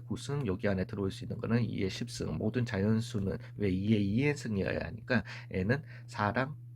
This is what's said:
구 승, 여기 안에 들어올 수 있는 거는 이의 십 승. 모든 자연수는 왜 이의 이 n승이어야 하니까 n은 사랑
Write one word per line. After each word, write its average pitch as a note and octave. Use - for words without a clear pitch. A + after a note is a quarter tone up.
구 G2+
승, C#3
여기 F#2+
안에 F#2
들어올 G2
수 -
있는 -
거는 A#2
이의 G2
십 A#2+
승. -
모든 G#2+
자연수는 G#2+
왜 G#2
이의 G2+
이 A2+
n승이어야 A#2
하니까 A2+
n은 G#2
사랑 A2